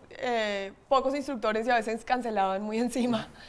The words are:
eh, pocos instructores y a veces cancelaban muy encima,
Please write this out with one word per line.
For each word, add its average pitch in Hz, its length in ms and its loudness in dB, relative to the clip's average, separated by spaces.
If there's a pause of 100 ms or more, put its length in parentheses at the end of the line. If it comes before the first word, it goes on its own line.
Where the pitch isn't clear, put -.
(100)
eh, 208 600 -2 (160)
pocos 262 260 4
instructores 226 520 -2
y 254 40 2
a 240 60 6
veces 226 280 -2
cancelaban 214 580 0
muy 214 180 -4
encima, 240 480 0 (200)